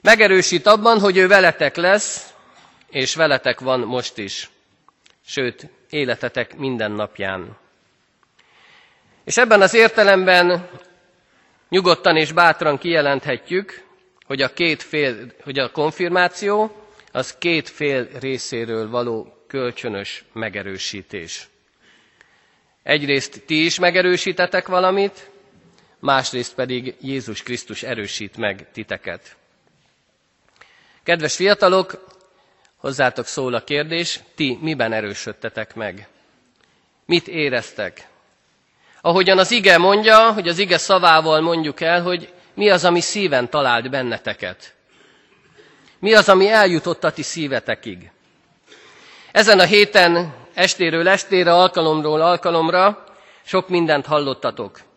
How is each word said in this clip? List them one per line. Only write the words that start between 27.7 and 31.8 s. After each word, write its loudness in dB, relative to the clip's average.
erősít -10
meg -6
titeket. -14
Kedves -4
fiatalok, 0